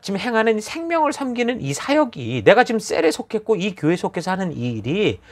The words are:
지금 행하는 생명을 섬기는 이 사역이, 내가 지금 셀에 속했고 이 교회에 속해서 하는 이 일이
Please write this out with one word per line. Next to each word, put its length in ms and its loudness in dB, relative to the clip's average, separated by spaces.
지금 180 -6
행하는 400 2
생명을 540 -2
섬기는 480 -2
이 120 -2
사역이, 720 0
내가 200 8
지금 160 -2
셀에 320 0
속했고 460 -2
이 180 -2
교회에 200 2
속해서 360 -4
하는 200 -2
이 200 -4
일이 480 0